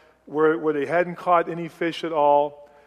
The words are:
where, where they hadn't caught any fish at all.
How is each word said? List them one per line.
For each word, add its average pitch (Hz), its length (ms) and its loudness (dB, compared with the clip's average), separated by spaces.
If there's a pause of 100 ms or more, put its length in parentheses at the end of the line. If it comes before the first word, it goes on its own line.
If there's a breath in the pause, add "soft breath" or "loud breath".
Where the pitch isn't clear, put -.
(260 loud breath)
where, 156 300 2
where 156 160 -2
they 143 140 -4
hadn't 175 300 -2
caught 170 320 0
any 170 200 -8
fish 165 360 -6
at 160 80 -6
all. 147 560 2 (180 loud breath)